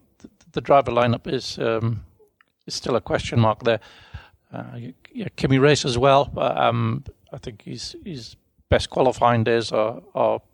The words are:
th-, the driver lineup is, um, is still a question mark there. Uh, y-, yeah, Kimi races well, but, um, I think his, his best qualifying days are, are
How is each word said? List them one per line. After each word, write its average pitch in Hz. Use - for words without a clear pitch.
th-, -
the -
driver 131
lineup 120
is, -
um, 113
is -
still -
a 107
question -
mark 110
there. 117
Uh, 123
y-, 120
yeah, 214
Kimi 135
races 135
well, 135
but, -
um, 117
I 151
think 113
his, -
his 139
best -
qualifying 120
days 117
are, 113
are 113